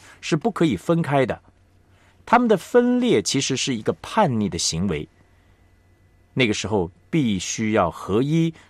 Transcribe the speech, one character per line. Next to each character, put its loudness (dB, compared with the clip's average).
是 -4
不 0
可 -2
以 2
分 -2
开 0
的。 -4
他 2
们 2
的 4
分 2
裂 2
其 -2
实 -2
是 -2
一 -6
个 -2
叛 0
逆 0
的 -6
行 -2
为， -4
那 2
个 2
时 -6
候 0
必 0
须 -4
要 4
合 -2
一， 2